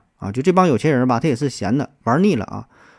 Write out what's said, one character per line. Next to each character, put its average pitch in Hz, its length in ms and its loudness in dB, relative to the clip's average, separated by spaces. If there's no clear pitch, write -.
啊。 98 120 -8
就 123 100 -4
这 180 120 2
帮 185 160 4
有 123 100 2
钱 151 180 0
人 127 120 2
吧， 117 100 2
他 160 80 -2
也 143 80 2
是 135 160 -4
闲 107 260 -4
的， 147 140 -4
玩 131 180 2
腻 202 140 2
了 104 80 -4
啊。 104 240 -12